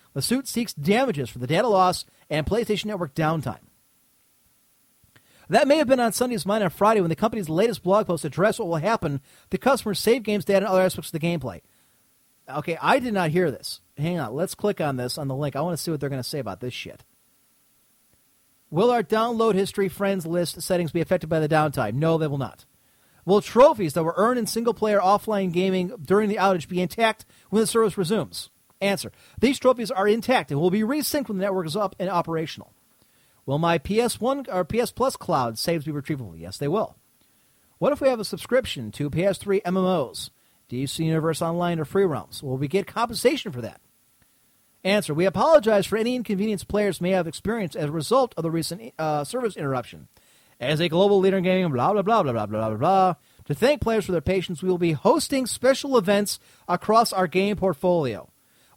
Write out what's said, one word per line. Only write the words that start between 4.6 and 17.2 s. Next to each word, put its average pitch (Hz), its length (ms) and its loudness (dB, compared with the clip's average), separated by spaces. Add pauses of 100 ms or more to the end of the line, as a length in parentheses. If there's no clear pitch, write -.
That 262 180 4
may 294 100 6
have 294 100 2
been 254 120 4
on 233 120 2
Sony's 240 340 -2
mind 208 180 0
on 180 60 0
Friday 202 320 4
when 170 80 0
the 160 60 0
company's 214 340 -2
latest 185 340 0
blog 190 240 2
post 175 180 -4
addressed 170 320 0
what 214 100 -4
will 170 100 -2
happen 156 420 -2 (320)
to 185 60 -2
customers' 240 420 0
save 233 240 2
games, 208 220 -2
data, 196 200 2
and - 20 -4
other 185 140 4
aspects 180 320 -2
of 160 60 -4
the 170 80 -2
gameplay. 131 340 -4 (880)
Okay, 151 320 -6
I 202 180 2
did 247 140 -4
not 180 160 0
hear 170 220 2
this. - 300 -12 (160)
Hang 170 220 -4
on, 117 140 -6
let's 170 220 -6
click 208 240 -2
on 147 160 -2
this, 123 220 -6
on 147 100 -6
the 131 80 -4
link. 143 200 -4
I 135 60 -4
wanna 170 160 -4
see - 140 -6
what 151 80 -4
they're 139 100 -4
gonna 135 140 -6
say - 160 -8
about 104 220 -10
this 123 120 -8
shit. - 300 -14 (1700)